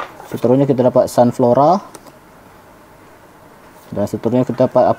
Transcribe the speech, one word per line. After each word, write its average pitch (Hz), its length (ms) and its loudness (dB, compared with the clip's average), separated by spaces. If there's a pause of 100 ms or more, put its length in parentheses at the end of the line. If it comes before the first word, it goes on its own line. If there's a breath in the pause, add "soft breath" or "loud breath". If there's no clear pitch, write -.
(340)
Seterusnya 131 320 0
kita 123 240 0
dapat 123 160 2
Sunflora. 127 720 2 (2250)
Dan 104 160 -6
seterusnya 117 320 -2
kita 123 240 -2
dapat 110 240 2
apa 120 80 -4